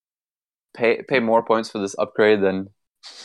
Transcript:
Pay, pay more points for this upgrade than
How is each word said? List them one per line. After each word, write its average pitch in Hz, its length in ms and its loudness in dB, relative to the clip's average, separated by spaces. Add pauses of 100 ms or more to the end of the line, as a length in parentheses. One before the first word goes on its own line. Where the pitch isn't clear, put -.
(720)
Pay, 117 300 0
pay 135 180 -2
more 113 220 2
points 113 260 -2
for 110 100 -8
this 98 180 -6
upgrade 107 440 2
than 95 280 -2 (560)